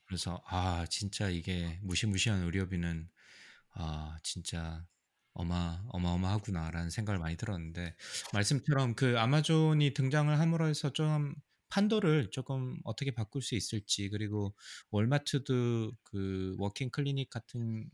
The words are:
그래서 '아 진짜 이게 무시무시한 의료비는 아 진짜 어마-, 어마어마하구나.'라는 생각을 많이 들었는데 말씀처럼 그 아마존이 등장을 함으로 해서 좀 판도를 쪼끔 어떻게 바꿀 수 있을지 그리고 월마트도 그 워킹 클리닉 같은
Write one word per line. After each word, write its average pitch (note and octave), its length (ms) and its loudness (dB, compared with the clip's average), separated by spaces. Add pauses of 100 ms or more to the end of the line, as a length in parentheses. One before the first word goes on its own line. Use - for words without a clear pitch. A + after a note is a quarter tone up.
그래서 F2 400 -4
'아 F2+ 420 0
진짜 G2+ 400 -4
이게 F2 540 -2
무시무시한 F#2+ 600 0
의료비는 E2+ 680 -2 (640)
아 D#2 480 -6
진짜 E2 640 -6 (500)
어마-, F2 560 -2
어마어마하구나.'라는 F2 1000 0
생각을 G2+ 300 -2
많이 E2 160 -2
들었는데 E2+ 580 -4 (400)
말씀처럼 C3 640 2
그 A#2+ 220 4
아마존이 D3+ 760 4
등장을 D3 440 4
함으로 E3 300 4
해서 D3 240 0
좀 D3+ 420 0 (360)
판도를 G3 640 4
쪼끔 C3 520 -4
어떻게 B2+ 280 -2
바꿀 A#2+ 300 -4
수 - 120 -4
있을지 - 560 -2
그리고 G#2 440 -2 (360)
월마트도 A#2+ 1040 2 (120)
그 F#2+ 540 -2
워킹 G2+ 320 -2
클리닉 C#3 400 -2
같은 A2+ 640 -4